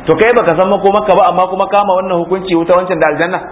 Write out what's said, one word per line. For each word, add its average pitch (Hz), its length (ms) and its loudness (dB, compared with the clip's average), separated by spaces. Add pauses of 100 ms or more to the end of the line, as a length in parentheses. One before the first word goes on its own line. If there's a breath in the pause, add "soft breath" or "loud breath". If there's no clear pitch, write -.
To 160 120 2
kai 220 200 2
baka 175 240 2
san 190 80 2
makomarka 196 480 0
ba 190 160 4
amma 180 160 0
kuma 190 180 -4
kama 202 300 0
wannan 185 240 -2
hukunci 185 340 -4
wuta 170 220 2
wancan 180 240 -2
da 156 80 2
aljanna? 165 320 -4 (120)